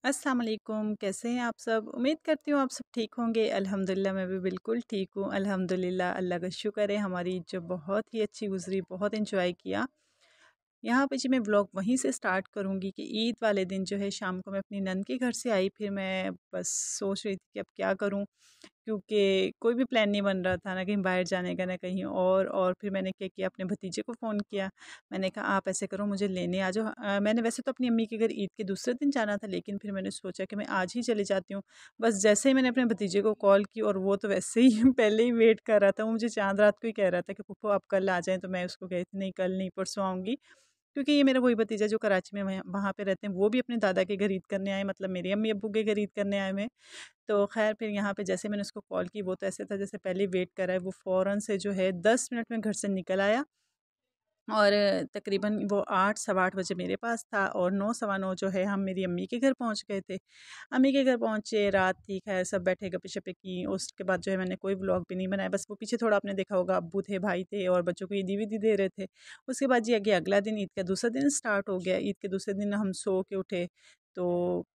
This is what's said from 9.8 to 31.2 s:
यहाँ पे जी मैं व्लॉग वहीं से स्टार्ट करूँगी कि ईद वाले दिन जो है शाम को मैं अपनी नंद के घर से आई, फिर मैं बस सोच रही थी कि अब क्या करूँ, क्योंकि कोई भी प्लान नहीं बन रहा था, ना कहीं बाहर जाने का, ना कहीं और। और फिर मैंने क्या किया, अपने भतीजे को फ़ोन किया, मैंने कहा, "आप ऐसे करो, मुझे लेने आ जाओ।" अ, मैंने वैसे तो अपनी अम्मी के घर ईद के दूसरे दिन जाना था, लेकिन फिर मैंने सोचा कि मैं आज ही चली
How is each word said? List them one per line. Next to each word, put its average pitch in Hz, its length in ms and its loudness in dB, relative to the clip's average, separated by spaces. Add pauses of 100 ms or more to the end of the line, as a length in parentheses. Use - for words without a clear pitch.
यहाँ 247 240 2
पे 269 100 -4
जी 254 120 -2
मैं 262 120 4
व्लॉग 202 340 2
वहीं 190 220 0
से 269 140 0
स्टार्ट 190 420 -2
करूँगी 196 380 -4
कि - 120 -12 (160)
ईद 226 240 0
वाले 202 220 2
दिन 190 200 -4
जो 202 120 -4
है 202 140 -2
शाम 185 300 -6
को 196 100 -12
मैं 196 80 -4
अपनी 202 220 -8
नंद 190 240 -2
के 254 120 -4
घर 247 160 -2
से - 180 -6
आई, 196 200 2
फिर 208 200 -6
मैं 190 400 -2 (220)
बस 180 140 -4 (320)
सोच 143 260 -2
रही 107 100 -2
थी - 40 -14 (140)
कि 202 60 -8
अब 190 60 -8 (100)
क्या 190 200 0
करूँ, 202 280 -2 (640)
क्योंकि 196 680 2 (100)
कोई 233 120 2
भी 254 120 2
प्लान 220 240 2
नहीं 202 120 2
बन 196 180 2
रहा 185 180 0
था, 185 180 -6
ना 185 100 -2
कहीं 202 140 0
बाहर 185 260 2
जाने 180 300 -2
का, 180 100 -4
ना 185 120 -4
कहीं 185 280 -4
और। 190 440 2
और 185 320 2
फिर 202 100 -4
मैंने 190 200 -2
क्या 190 180 -8
किया, 185 180 -6
अपने 190 180 -6
भतीजे 190 360 -6
को 240 140 -8
फ़ोन 214 260 -4
किया, 196 280 -6 (420)
मैंने 190 180 -2
कहा, 202 180 -6
"आप 196 200 0
ऐसे 190 200 -4
करो, 202 200 -4
मुझे 202 220 0
लेने 180 320 -2
आ 190 100 0
जाओ।" 220 140 -2 (140)
अ, 202 220 0
मैंने 220 200 2
वैसे 233 200 -2
तो 262 100 -4
अपनी 254 160 -2
अम्मी 226 200 2
के 226 120 -8
घर 220 140 2
ईद 202 240 -4
के 214 80 -6
दूसरे 196 300 -2
दिन 285 160 0
जाना 208 260 0
था, 208 120 -8
लेकिन 190 280 -6
फिर 202 160 -8
मैंने 190 200 -4
सोचा 190 320 -8
कि 202 100 -10
मैं 208 100 -4 (100)
आज 185 200 0
ही 240 80 -2
चली 214 220 0